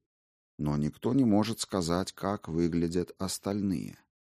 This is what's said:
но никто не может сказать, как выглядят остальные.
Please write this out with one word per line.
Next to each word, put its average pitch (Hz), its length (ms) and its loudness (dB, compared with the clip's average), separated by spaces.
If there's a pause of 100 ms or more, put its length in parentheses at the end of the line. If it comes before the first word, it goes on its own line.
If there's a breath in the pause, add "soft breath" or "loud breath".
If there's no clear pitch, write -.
(580)
но 73 180 0
никто 76 380 -2
не 135 100 4
может 107 360 2
сказать, 90 520 -2
как 98 360 -6
выглядят 85 720 0
остальные. 95 800 -4 (360)